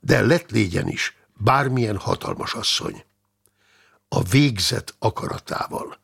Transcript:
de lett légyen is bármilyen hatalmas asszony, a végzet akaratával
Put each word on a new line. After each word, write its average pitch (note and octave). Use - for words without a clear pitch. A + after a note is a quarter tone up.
de C3+
lett C#3
légyen G#2
is -
bármilyen B2+
hatalmas -
asszony, -
a -
végzet A2+
akaratával -